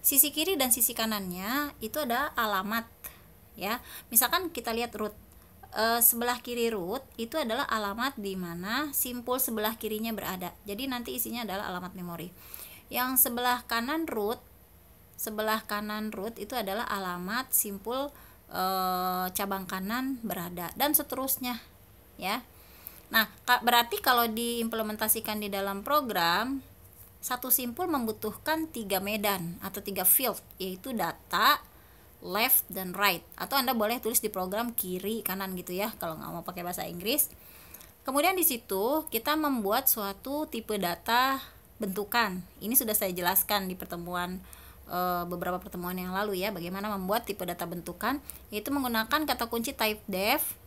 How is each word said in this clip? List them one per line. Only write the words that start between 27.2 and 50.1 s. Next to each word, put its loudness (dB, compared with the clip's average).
satu -4
simpul 0
membutuhkan -2
tiga -2
medan 0
atau -6
tiga -4
field, 4
yaitu -6
data, 4
left, 2
dan -6
right. 4
Atau -2
Anda 4
boleh 2
tulis 2
di 0
program -2
kiri, -2
kanan -4
gitu -8
ya, -2
kalau -4
nggak -10
mau -8
pakai -8
bahasa -6
Inggris. 0
Kemudian 4
di 2
situ 2
kita 0
membuat 2
suatu -2
tipe -4
data 2
bentukan. 0
Ini -4
sudah 4
saya 0
jelaskan 2
di -8
pertemuan, -4
eh, 0
beberapa -2
pertemuan -6
yang -4
lalu 0
ya, 0
bagaimana -4
membuat 2
tipe -4
data -4
bentukan, -2
yaitu -4
menggunakan 2
kata 0
kunci -2
type 0